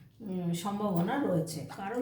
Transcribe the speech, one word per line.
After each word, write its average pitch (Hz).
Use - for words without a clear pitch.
উম, 185
সম্ভাবনা 202
রয়েছে। 165
কারণ 208